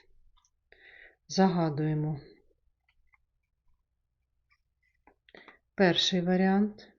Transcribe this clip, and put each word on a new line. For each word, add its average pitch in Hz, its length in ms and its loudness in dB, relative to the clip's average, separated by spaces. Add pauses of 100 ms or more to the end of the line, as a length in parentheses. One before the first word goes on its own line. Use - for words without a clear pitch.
(1300)
Загадуємо. 156 920 -2 (3500)
Перший 180 460 2
варіант. 190 760 0